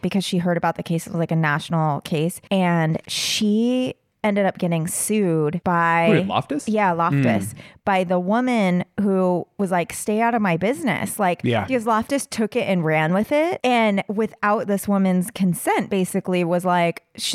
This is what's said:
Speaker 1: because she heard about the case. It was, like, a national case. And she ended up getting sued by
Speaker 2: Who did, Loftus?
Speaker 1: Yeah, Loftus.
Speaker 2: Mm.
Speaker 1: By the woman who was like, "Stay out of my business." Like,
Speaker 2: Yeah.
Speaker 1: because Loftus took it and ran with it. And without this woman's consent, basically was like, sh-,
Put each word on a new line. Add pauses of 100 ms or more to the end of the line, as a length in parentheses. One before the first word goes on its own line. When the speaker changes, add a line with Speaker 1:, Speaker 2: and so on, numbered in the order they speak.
Speaker 1:
because
she
heard
about
the
case.
It
was,
like,
a
national
case. (100)
And
she (300)
ended
up
getting
sued
by
Speaker 2:
Who
did,
Loftus?
Speaker 1:
Yeah,
Loftus.
Speaker 2:
Mm. (300)
Speaker 1:
By
the
woman (160)
who (100)
was
like,
"Stay
out
of
my
business."
Like,
Speaker 2:
Yeah.
Speaker 1:
because
Loftus
took
it
and
ran
with
it.
And
without
this
woman's
consent,
basically
was
like, (140)
sh-,